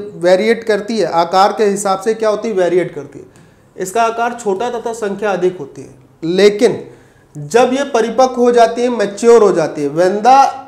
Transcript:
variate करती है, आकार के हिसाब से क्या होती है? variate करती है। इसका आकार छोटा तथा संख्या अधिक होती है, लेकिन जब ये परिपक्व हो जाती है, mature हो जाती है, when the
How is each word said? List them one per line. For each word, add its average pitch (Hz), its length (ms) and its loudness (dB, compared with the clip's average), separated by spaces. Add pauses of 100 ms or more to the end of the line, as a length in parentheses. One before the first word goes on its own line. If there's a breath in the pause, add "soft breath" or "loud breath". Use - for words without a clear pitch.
(140)
variate 185 500 2
करती 214 340 -2
है, 185 80 0
आकार 185 460 2
के 214 120 -2
हिसाब 196 360 -2
से 220 140 -2
क्या 220 140 -2
होती 208 200 -4
है? 220 60 -4
variate 175 400 0
करती 139 240 -14
है। - 80 -20 (500 soft breath)
इसका 185 260 -4
आकार 233 380 -2
छोटा 214 300 -4
तथा 233 220 -8
संख्या 202 400 -6
अधिक 180 260 -2
होती 135 240 -16
है, 131 120 -20 (300)
लेकिन 196 600 2 (540 loud breath)
जब 226 340 0
ये 277 120 -2
परिपक्व 240 580 0
हो 240 100 4
जाती 233 300 2
है, 247 60 0
mature 233 540 4
हो 196 100 4
जाती 156 320 -2
है, 143 60 -2
when 185 360 0
the 269 200 6 (220)